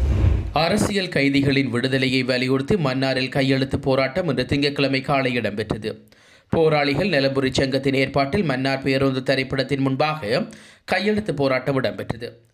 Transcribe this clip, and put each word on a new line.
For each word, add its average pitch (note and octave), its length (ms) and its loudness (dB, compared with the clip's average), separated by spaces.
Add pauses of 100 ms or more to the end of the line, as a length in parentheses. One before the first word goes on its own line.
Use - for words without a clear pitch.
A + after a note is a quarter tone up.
(540)
அரசியல் F3+ 600 0
கைதிகளின் C#3 580 2
விடுதலையை C3 500 0
வலியுறுத்தி C3 520 0
மன்னாரில் C3 600 0
கையெழுத்து C3+ 440 0
போராட்டம் C3+ 500 0
இன்று C3 160 0
திங்கட்கிழமை C#3 560 0
காலை C3+ 360 0
இடம்பெற்றது. A2 540 -4 (600)
போராளிகள் D#3 640 2
நலம்புரி C3+ 380 2
சங்கத்தின் C3+ 500 0
ஏற்பாட்டில் C#3 480 0
மன்னார் C3+ 340 -2
பேருந்து C3+ 400 0
திரைப்படத்தின் C3 640 0
முன்பாக D3 580 0 (420)
கையெழுத்து G3+ 480 0
போராட்டம் C3+ 480 0
இடம்பெற்றது. A#2 480 -6 (240)